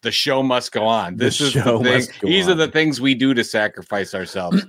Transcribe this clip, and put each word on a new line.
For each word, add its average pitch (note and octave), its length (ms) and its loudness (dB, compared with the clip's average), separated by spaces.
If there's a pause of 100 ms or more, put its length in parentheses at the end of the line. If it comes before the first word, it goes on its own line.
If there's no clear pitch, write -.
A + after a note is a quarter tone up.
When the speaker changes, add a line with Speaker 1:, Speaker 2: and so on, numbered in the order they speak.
Speaker 1:
the A#2 100 -4
show C3+ 300 0
must B2+ 300 0
go G#2+ 140 0
on. G#2+ 300 0
Speaker 2:
The A2+ 80 -2
Speaker 1:
This C3+ 160 0
is C#3 120 0
Speaker 2:
show A#2+ 260 2
Speaker 1:
the A2 60 0
thing. B2+ 100 4
Speaker 2:
must B2 260 -2
go - 80 -2
Speaker 1:
These F#3 200 2
are F#3 40 4
Speaker 2:
on. E3 60 2
Speaker 1:
the D#3 100 2
things D#3 320 0
we C3+ 140 2
do C3 200 2
to A#2+ 100 0
sacrifice G#2 680 -4
ourselves F#2+ 540 -2